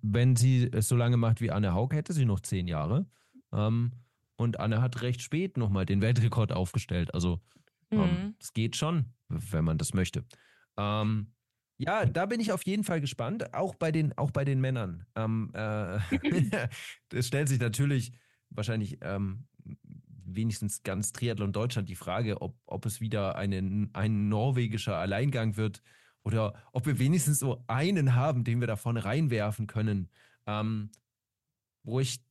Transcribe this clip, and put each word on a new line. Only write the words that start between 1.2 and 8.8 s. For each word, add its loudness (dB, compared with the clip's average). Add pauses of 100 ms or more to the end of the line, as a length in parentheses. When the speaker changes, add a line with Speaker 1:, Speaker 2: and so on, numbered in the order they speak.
Speaker 1:
wie 0
Anne 2
Haug, 0
hätte -2
sie 2
noch 4
zehn -2
Jahre. 0 (460)
Ähm, 2 (440)
und 0
Anne 2
hat 0
recht -2
spät -2
nochmal 2
den 2
Weltrekord 2
aufgestellt. -2
Also, 0 (540)
ähm, 4
Speaker 2:
Mhm. 0
Speaker 1:
es -16
geht -2
schon, 0 (140)